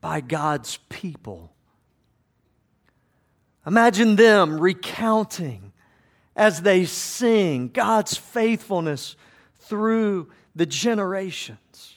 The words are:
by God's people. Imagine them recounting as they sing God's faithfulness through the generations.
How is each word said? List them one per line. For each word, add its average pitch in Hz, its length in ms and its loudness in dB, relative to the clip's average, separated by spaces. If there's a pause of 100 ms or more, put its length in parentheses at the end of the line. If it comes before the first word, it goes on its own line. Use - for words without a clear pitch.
by 156 180 -6
God's 147 580 -4 (120)
people. 98 640 -14 (2000)
Imagine 220 500 4
them 196 440 6
recounting 185 1120 -4 (640)
as 208 260 2
they 185 240 4
sing 180 840 -2
God's 214 480 -2
faithfulness 190 960 -4 (400)
through 214 760 -2 (260)
the 165 100 0
generations. 190 1300 -6